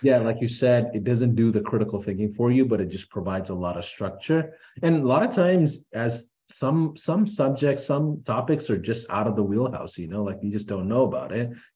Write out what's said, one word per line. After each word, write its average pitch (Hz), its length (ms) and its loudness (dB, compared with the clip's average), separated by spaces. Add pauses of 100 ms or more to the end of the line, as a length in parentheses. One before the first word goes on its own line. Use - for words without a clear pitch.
yeah, 131 160 6
like 113 220 0
you 120 80 0
said, 123 440 2
it 104 120 -4
doesn't 120 320 2
do 113 160 4
the 104 80 2
critical 104 420 -2
thinking 104 320 -4
for 120 160 2
you, 127 160 6
but 110 140 0
it 92 60 -2
just 92 240 -10
provides 95 400 -6
a 95 40 -6
lot 87 220 -4
of 87 80 -8
structure. 156 720 -2 (280)
And 165 140 4
a 143 100 0
lot 139 160 4
of 247 100 0
times, 180 600 2
as 117 380 -4 (180)
some, 151 480 -2
some 190 320 0
subjects, 139 580 0
some 151 380 -2
topics 127 460 -2
are 104 60 2
just 98 320 -4
out 107 200 -2
of 104 80 -2
the 104 80 2
wheelhouse, 107 520 -2
you 85 120 -10
know, 101 160 -4
like, 98 180 -6
you 101 80 -4
just 104 160 -6
don't 95 220 -4
know 123 160 4
about - 260 -4
it 117 180 -4 (280)